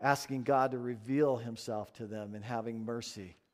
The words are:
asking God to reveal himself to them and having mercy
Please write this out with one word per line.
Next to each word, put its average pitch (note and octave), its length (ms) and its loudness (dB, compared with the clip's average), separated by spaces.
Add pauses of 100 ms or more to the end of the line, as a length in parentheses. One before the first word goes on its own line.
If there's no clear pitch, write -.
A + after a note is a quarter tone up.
asking C3+ 420 2
God C3 300 6
to B2+ 60 -2
reveal B2 580 2
himself A2+ 580 -6
to A2+ 120 -10
them G#2 280 -8
and G#2 100 -10
having A2+ 400 -4
mercy A2 520 -8 (180)